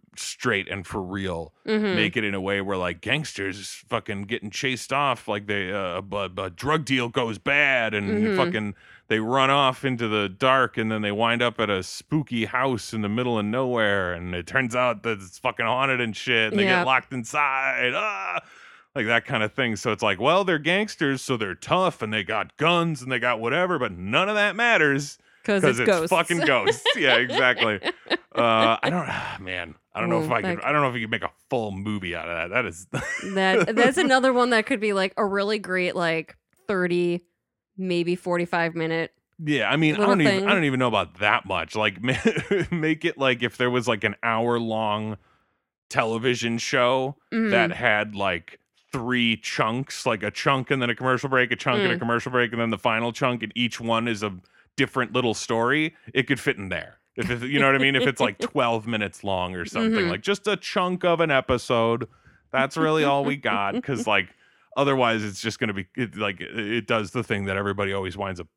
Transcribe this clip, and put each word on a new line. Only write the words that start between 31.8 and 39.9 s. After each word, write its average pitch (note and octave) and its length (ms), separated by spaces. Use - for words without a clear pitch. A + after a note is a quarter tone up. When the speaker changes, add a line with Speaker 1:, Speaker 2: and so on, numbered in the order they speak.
Speaker 1:
out E2 140
of E2+ 220
that. G2+ 40
That A#2+ 120
is F2 240
<laughs> - 440
Speaker 2:
That, F#3+ 400
that's B3 240
another C4 340
one B3 180
that A3 140
could C4 160
be, G#3+ 120
like, G3 260
a G#3+ 80
really G3+ 320
great, F#3 380
like, E3 400
thirty, F3 560
maybe F3 380
forty-five E3+ 640
minute E3 360
Speaker 1:
Yeah, C3 240
I C3+ 80
mean, D#3 200